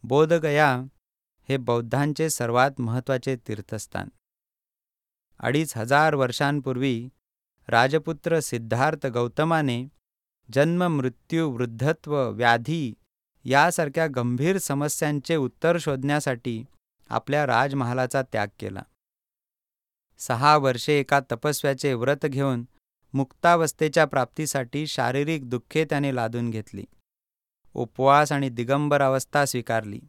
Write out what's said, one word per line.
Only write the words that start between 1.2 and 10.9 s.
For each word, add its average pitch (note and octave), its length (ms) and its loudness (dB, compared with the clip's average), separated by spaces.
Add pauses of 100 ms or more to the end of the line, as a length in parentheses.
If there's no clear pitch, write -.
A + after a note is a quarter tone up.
हे C3+ 80 2
बौद्धांचे C3 760 0
सर्वात B2+ 500 0
महत्त्वाचे B2+ 560 -2
तीर्थस्थान. G#2 720 -10 (1300)
अडीच C3 380 -2
हजार C#3+ 380 4
वर्षांपूर्वी C3 960 -2 (600)
राजपुत्र D3+ 720 2
सिद्धार्थ B2 680 -2
गौतमाने B2+ 800 0 (680)
जन्म, E3+ 340 2
मृत्यू, D3+ 640 -2